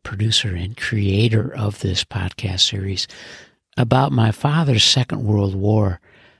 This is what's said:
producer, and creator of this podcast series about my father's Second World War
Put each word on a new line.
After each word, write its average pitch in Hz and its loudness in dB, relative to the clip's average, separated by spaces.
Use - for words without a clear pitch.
producer, 104 -2
and 92 -6
creator 107 0
of 101 -4
this 92 -2
podcast 90 -6
series 98 -4
about 131 2
my 113 4
father's 143 2
Second 127 0
World 101 2
War 98 2